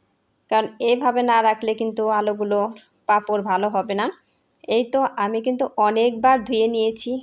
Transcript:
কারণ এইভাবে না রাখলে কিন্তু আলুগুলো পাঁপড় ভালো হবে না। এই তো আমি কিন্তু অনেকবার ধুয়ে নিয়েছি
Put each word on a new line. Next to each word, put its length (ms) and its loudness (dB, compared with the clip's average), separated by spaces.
কারণ 160 2
এইভাবে 420 0
না 180 2
রাখলে 340 0
কিন্তু 360 -4
আলুগুলো 480 0
পাঁপড় 360 2
ভালো 260 0
হবে 260 -2
না। 120 0
এই 220 2
তো 100 0
আমি 240 -2
কিন্তু 240 -2
অনেকবার 680 4
ধুয়ে 240 0
নিয়েছি 420 -2